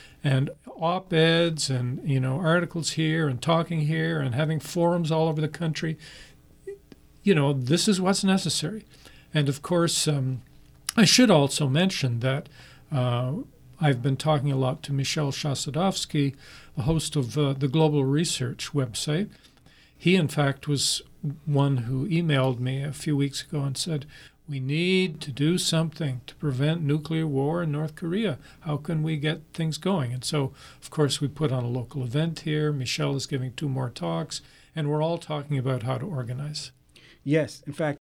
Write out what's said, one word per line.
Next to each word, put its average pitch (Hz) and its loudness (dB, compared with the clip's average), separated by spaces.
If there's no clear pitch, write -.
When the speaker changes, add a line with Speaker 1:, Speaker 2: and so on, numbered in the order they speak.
Speaker 1:
And 135 2
op-eds 165 2
and, 127 -2
you 135 2
know, 131 0
articles 170 0
here 160 2
and 123 -2
talking 165 2
here 160 0
and 131 -2
having 151 0
forums 170 0
all 160 2
over 156 0
the 151 0
country, 160 -4
you 202 4
know, 143 4
this 135 0
is 190 2
what's 190 2
necessary. 190 0
And 147 2
of 139 -2
course, 170 2
um, 131 -2
I 226 8
should 247 8
also 143 4
mention 135 2
that, 131 -2
uh, 123 0
I've 135 2
been 135 0
talking 147 0
a 135 0
lot 131 0
to 139 -4
Michel 139 -2
Chossudovsky, 147 -2
the 117 -4
host 160 0
of, 123 -2
uh, 143 2
the 139 -2
Global 147 4
Research 139 -2
website. 151 -2
He, 180 4
in 156 2
fact, 139 0
was - 0
one 139 2
who 131 -2
emailed 143 2
me 131 -4
a 147 -6
few - -4
weeks 139 -2
ago 151 -6
and 139 -4
said, 156 -4
"We 139 -6
need 170 0
to 147 -8
do 151 2
something 160 -2
to - -18
prevent 147 0
nuclear 156 0
war 147 0
in 156 -2
North 151 -4
Korea. 180 -2
How 151 -4
can 156 -2
we 160 -2
get 151 -2
things 160 -4
going?" 170 0
And 127 -6
so, 139 -2
of - -20
course, 143 0
we 143 0
put 147 -2
on 127 0
a 120 -2
local 127 -6
event 151 -2
here. 151 0
Michel 143 -2
is 135 -4
giving 131 -4
two 151 -4
more 131 -2
talks, 165 -6
and 151 -2
we're 151 0
all 165 0
talking 147 -4
about 127 -2
how 127 -2
to 143 -6
organize. 139 -8
Speaker 2:
Yes. 147 0
In 143 -8
fact, 151 -2